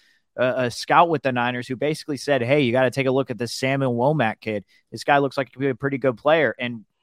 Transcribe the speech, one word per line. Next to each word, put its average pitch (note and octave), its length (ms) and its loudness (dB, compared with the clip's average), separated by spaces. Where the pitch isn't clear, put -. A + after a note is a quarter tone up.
a, B2+ 280 0
a A#2+ 60 -2
scout D#3+ 380 4
with D3+ 140 -2
the C3 80 0
Niners B2 360 -2
who C3 80 -6
basically D3 420 -4
said, C3+ 260 0
"Hey, C#3+ 180 4
you A#2+ 100 2
gotta B2+ 200 2
take C3+ 160 -2
a C3+ 40 2
look C3 200 0
at A2 80 -8
this A#2+ 160 -6
Samuel C3+ 400 -2
Womack B2 460 0
kid. G#2+ 220 -4
This A#2 120 -12
guy C#3+ 140 4
looks C#3 200 0
like C3+ 100 -2
he - 60 -20
could B2 80 -14
be C#3 80 0
a B2+ 60 -2
pretty C#3 220 -4
good B2+ 200 0
player." D3 420 2
And A#2+ 260 -8